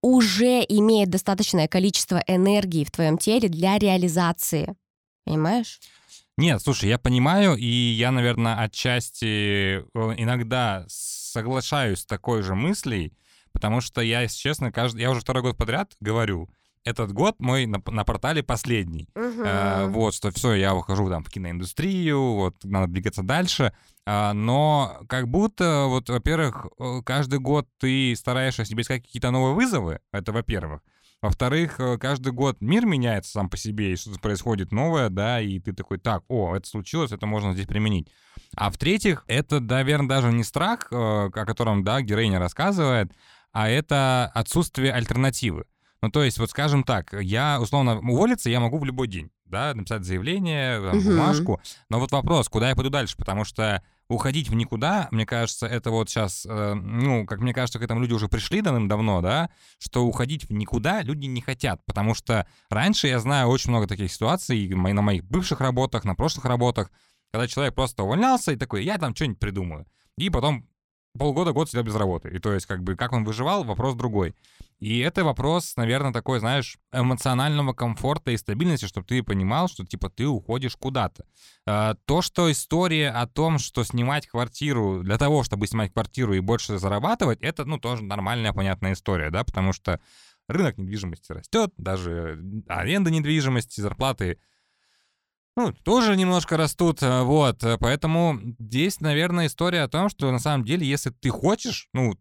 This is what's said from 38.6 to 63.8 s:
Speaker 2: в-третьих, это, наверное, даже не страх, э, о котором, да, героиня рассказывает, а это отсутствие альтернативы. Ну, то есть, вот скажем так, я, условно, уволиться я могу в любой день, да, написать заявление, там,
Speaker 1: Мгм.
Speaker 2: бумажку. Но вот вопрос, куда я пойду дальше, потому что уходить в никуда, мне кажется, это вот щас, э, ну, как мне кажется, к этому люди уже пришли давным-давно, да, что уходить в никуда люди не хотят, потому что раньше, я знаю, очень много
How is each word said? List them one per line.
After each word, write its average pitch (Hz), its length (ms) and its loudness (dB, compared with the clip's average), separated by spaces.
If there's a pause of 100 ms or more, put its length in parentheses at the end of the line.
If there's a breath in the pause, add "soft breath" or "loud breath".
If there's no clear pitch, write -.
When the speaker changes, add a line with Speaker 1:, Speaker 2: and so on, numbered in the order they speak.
Speaker 2:
в-третьих, 185 580 0
это, 143 340 0
наверное, 131 480 2
даже 127 240 4
не 117 100 2
страх, 185 480 -2
э, 120 40 -6
о 107 360 0
котором, 107 540 0
да, 120 160 2
героиня 104 380 2
рассказывает, 131 760 2 (400 soft breath)
а 110 160 0
это 131 640 2
отсутствие 135 580 0
альтернативы. 120 720 0 (380)
Ну, 113 100 0
то 151 120 2
есть, 127 160 0
вот 117 100 0
скажем 143 340 2
так, 101 300 -2
я, 113 480 0
условно, 120 380 2
уволиться 135 500 2
я 120 100 2
могу 120 180 0
в 151 60 -2
любой 127 240 -2
день, 90 220 -8 (160)
да, 113 280 -4
написать 107 300 -6
заявление, 131 800 -2
там, 196 160 0
Speaker 1:
Мгм. 190 80 2
Speaker 2:
бумажку. 170 560 2 (280 loud breath)
Но 110 120 2
вот 131 100 0
вопрос, 143 380 2
куда 113 200 2
я 131 60 2
пойду 131 140 2
дальше, 139 260 -2
потому 101 300 -2
что 107 360 -2 (280)
уходить 131 400 0
в 113 40 2
никуда, 123 580 0
мне 110 140 2
кажется, 117 400 -2
это 117 260 -2
вот 110 180 0
щас, - 360 -4
э, 104 280 -2
ну, 113 520 0
как 101 140 -6
мне 120 140 0
кажется, 123 260 -4
к 113 40 -6
этому 117 180 -2
люди 120 120 0
уже 107 140 0
пришли - 340 0
давным-давно, 107 600 2
да, 139 280 0 (300 soft breath)
что - 260 -2
уходить 120 440 -2
в 107 40 -4
никуда 117 500 -2
люди 139 240 -6
не 127 140 -4
хотят, 123 440 -2
потому 107 300 0
что 110 300 0 (240 soft breath)
раньше, 151 380 2
я 127 120 2
знаю, 131 280 2
очень 127 240 2
много 110 160 2